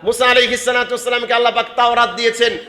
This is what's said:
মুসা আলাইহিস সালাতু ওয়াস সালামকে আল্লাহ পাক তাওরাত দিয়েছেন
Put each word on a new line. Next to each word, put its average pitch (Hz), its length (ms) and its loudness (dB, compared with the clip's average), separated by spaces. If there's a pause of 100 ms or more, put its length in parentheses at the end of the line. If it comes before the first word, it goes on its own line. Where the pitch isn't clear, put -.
মুসা 233 220 0
আলাইহিস 247 400 2
সালাতু 247 240 0
ওয়াস 240 140 -6
সালামকে 240 300 -2
আল্লাহ 233 180 2
পাক 226 140 -2 (100)
তাওরাত 240 400 2
দিয়েছেন 233 420 0 (120)